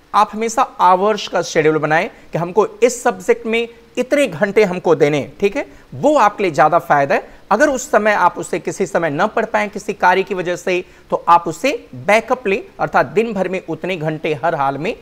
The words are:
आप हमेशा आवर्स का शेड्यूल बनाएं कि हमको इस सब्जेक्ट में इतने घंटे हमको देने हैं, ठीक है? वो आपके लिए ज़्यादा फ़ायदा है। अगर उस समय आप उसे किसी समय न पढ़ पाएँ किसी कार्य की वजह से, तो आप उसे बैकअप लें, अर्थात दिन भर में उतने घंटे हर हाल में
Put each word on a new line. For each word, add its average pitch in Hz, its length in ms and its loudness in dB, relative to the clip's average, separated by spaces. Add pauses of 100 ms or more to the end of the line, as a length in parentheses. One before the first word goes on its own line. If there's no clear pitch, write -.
(140)
आप 208 180 2
हमेशा 220 300 -4
आवर्स 190 640 2
का 185 140 -2
शेड्यूल 156 360 2
बनाएं 156 320 0 (220)
कि 156 60 -4
हमको 180 280 0
इस - 360 0
सब्जेक्ट 226 440 -2
में 226 220 -2 (300)
इतने 269 280 0
घंटे 196 380 0
हमको 180 300 0
देने 151 240 2
हैं, 113 220 -8
ठीक 202 160 0
है? 285 100 -4 (280)
वो 269 240 2
आपके 208 240 2
लिए 180 100 0
ज़्यादा 156 260 4
फ़ायदा 147 360 0
है। - 140 -4 (220)
अगर 240 180 4
उस 262 220 -4
समय 208 220 2
आप 175 260 2
उसे 170 200 -6
किसी 175 280 -4
समय 165 240 -2
न 160 160 0
पढ़ 220 180 -2
पाएँ 208 240 -2
किसी 202 240 -10
कार्य 185 300 2
की 196 120 -4
वजह 180 220 -4
से, 180 280 -4 (260)
तो - 180 -4
आप 170 200 4
उसे 269 460 -4
बैकअप 214 520 0
लें, 196 180 -2 (160)
अर्थात 160 260 0
दिन 220 260 -2
भर 190 160 -2
में 185 200 -6
उतने 175 280 -6
घंटे 156 380 -4
हर 160 200 -2
हाल 139 240 -2
में 190 240 -6